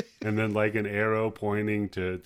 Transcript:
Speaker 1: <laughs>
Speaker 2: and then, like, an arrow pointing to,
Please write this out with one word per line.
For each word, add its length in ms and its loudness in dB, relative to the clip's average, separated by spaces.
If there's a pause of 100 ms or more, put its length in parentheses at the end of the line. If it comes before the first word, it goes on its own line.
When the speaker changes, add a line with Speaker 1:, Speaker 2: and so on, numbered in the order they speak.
Speaker 1:
<laughs> 220 -12
Speaker 2:
and 140 0
then, 160 2
like, 220 2
an 120 0
arrow 440 2
pointing 600 0
to, 360 -2